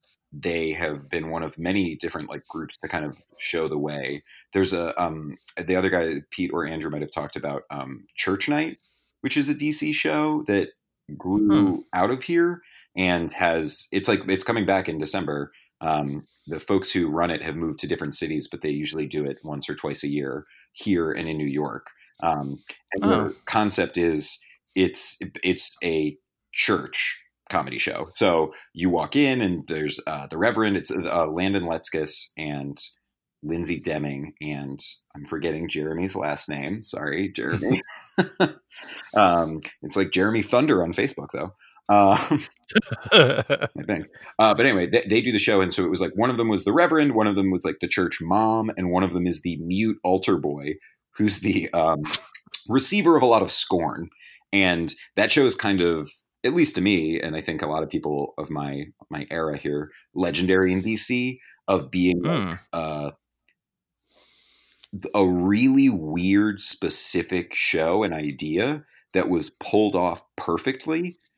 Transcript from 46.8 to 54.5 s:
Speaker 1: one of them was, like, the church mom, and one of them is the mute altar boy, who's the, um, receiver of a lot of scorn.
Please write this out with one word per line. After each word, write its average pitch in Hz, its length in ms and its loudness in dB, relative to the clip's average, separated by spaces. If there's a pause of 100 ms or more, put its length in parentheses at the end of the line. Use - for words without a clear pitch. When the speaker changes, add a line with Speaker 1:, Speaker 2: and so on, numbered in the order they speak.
Speaker 1:
one 107 140 4
of 101 80 2
them 95 140 2
was, 90 140 0
like, 80 160 -2
the 90 60 -2
church 87 340 -2
mom, 110 560 0
and 92 140 -2
one 92 140 4
of 90 80 0
them 90 140 0
is 87 160 -2
the 87 160 -4
mute 95 440 -2
altar 92 360 2
boy, 73 360 -6 (420)
who's 104 240 2
the, 90 320 0
um, 80 300 2 (640)
receiver 160 480 6
of 143 60 6
a 127 40 6
lot 113 160 8
of 90 100 0
scorn. 82 580 -2 (420)